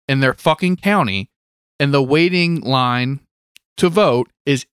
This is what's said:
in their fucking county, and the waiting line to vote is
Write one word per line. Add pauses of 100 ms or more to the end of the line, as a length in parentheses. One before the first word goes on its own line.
in
their
fucking
county, (520)
and
the
waiting
line (580)
to
vote (180)
is